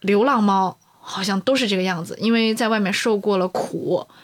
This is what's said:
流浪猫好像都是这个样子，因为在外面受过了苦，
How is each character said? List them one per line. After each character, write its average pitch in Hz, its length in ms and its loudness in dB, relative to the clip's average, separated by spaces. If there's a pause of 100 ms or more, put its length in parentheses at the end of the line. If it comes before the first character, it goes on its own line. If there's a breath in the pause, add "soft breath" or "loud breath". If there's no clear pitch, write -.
流 202 240 2
浪 247 180 2
猫 190 340 2 (220)
好 - 240 -8
像 196 180 -2
都 269 140 2
是 254 120 0
这 202 80 -2
个 185 60 0
样 180 240 -4
子， - 140 -12
因 226 120 0
为 226 220 2
在 226 140 -2
外 220 120 0
面 196 140 0
受 220 240 0
过 202 220 0
了 185 80 0
苦， - 580 -4 (180 loud breath)